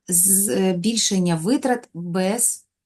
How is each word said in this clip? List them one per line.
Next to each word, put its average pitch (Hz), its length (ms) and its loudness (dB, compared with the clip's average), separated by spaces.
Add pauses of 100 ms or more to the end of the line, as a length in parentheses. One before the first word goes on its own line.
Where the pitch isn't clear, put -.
збільшення 190 1300 0
витрат 240 580 -2
без 185 760 -2 (180)